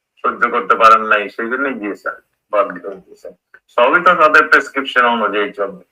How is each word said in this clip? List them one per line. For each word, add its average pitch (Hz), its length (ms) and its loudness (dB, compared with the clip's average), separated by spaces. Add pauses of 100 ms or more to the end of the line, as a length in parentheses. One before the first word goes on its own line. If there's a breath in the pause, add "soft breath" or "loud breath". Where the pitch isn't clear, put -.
(220)
সহ্য 120 280 -4
করতে 104 260 -2
পারেন 110 260 6
নাই, 104 280 0
সেই 113 200 -8
জন্যই 131 240 -4
দিয়েছেন, 104 400 -8 (380)
বাধ্য 98 360 -2
হয়ে - 80 -12
দিয়েছেন। - 360 -20 (360)
সবই 147 360 2
তো 175 120 4
তাদের 156 320 4
প্রেসক্রিপশন 139 580 0
অনুযায়ী 104 460 -2
চলবে। 95 400 -8